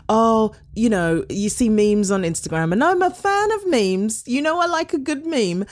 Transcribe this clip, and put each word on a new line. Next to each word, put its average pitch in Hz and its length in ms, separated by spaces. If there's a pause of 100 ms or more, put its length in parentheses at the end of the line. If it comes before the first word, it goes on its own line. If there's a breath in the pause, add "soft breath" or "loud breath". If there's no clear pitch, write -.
oh, 220 460 (180 loud breath)
you 226 160
know, 170 400
you 202 200
see 233 200
memes 208 400
on 196 140
Instagram, 165 480
and 214 120
I'm 359 200
a 359 80
fan 403 400
of 415 160
memes. 214 580
You 254 160
know, 311 180
I 349 60
like 339 280
a 349 40
good 294 300
meme, 202 440